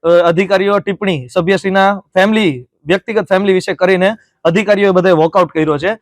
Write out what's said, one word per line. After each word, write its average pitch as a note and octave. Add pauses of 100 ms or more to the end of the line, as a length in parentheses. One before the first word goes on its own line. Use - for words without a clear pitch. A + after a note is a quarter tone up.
અ, E3
અધિકારીઓ F#3
ટિપ્પણી F#3
સભ્યશ્રીના F#3+ (140)
ફેમિલી, F#3 (180)
વ્યક્તિગત G3+
ફેમિલી F#3+
વિશે F#3
કરીને F#3 (280)
અધિકારીઓએ G3
બધાએ F#3
વોકઆઉટ E3
કર્યો D#3
છે. F#3+